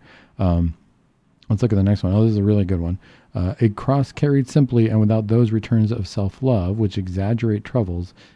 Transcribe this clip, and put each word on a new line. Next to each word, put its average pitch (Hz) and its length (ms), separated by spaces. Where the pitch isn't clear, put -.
Um, 85 380
let's 104 120
look 107 120
at - 20
the 98 80
next 101 200
one. 92 100
Oh, 110 100
this 113 80
is 104 60
a 98 60
really 104 200
good 90 160
one. 85 180
Uh, 92 240
"A 117 80
cross 135 460
carried 139 340
simply 120 400
and 110 140
without 107 260
those 113 240
returns 110 400
of 107 160
self-love, 101 720
which 107 180
exaggerate 104 680
troubles, 90 480